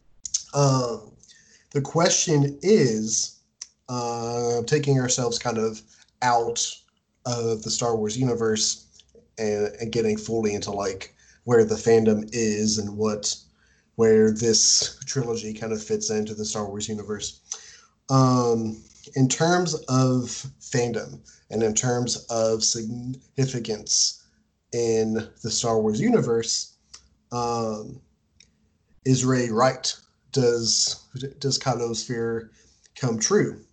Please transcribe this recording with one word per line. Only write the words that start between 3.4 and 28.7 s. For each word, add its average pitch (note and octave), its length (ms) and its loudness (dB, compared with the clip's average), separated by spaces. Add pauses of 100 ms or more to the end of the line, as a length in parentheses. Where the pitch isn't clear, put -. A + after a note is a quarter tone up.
uh, A#2+ 760 -4
taking C#3 380 2
ourselves B2 400 -2
kind A2+ 180 -2
of A2 240 -4 (400)
out A#2 420 0 (640)
of A2+ 380 -2
the - 60 -6
Star A#2 260 0
Wars G#2+ 200 -4
universe A#2 720 0 (520)
and, G#2 420 -2
and A2+ 100 -6
getting A2 260 0
fully G#2+ 380 -2
into, G#2 160 -6
like, G2 460 -6 (280)
where A#2 200 6
the A2 100 2
fandom A2 580 4
is G#2+ 460 0
and G2+ 180 -6
what, G#2+ 380 -2 (600)
where A2 340 6
this - 720 2
trilogy A2+ 480 -4
kind A2 200 -6
of G#2+ 100 -4
fits G#2+ 280 -4
into G#2+ 220 -2
the G#2+ 120 -8
Star G#2+ 240 -6
Wars G#2 200 -8
universe. G#2 520 -8 (680)
Um, A#2+ 720 4 (360)
in C3 120 4
terms E3 460 2 (140)
of B2+ 380 2 (340)
fandom - 580 -4 (320)
and G#2+ 120 -4
in G#2+ 120 2
terms A#2+ 560 -2
of A2+ 320 0
significance A#2+ 1600 -4 (480)
in A2+ 420 0 (280)
the A2+ 80 -8
Star A2+ 300 0
Wars G#2+ 200 0
universe, B2+ 760 0 (560)
um, A#2 680 -4 (1040)